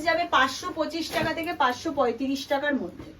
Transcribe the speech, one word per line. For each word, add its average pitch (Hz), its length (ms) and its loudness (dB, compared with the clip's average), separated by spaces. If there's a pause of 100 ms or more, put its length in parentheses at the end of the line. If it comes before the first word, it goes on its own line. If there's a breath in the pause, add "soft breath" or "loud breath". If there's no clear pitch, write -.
যাবে 339 160 4 (120)
পাঁচশো 269 320 2 (100)
পঁচিশ 311 280 -2 (100)
টাকা 320 220 0
থেকে 330 140 -4 (100)
পাঁচশো 254 360 2
পঁয়ত্রিশ 262 440 2 (100)
টাকার 285 300 2
মধ্যে। - 280 -10 (100)